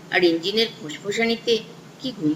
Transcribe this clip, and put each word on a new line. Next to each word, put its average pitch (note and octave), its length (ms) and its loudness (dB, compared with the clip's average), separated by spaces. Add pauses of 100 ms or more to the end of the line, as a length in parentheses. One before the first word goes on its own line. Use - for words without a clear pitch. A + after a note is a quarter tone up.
(100)
আর F3+ 140 4
ইঞ্জিনের F3+ 420 4 (140)
ফোঁসফোঁসানিতে A3+ 800 0 (420)
কি B3+ 160 -6
ঘুম D#3 200 2